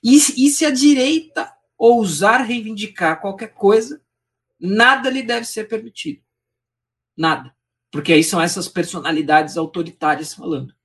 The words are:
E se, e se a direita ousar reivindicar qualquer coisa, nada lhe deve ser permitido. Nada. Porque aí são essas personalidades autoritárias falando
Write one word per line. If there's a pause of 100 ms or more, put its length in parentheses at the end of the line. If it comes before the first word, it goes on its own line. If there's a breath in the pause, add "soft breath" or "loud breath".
E
se,
e
se
a
direita (260)
ousar
reivindicar
qualquer
coisa, (580)
nada
lhe
deve
ser
permitido. (920)
Nada. (340)
Porque
aí
são
essas
personalidades
autoritárias
falando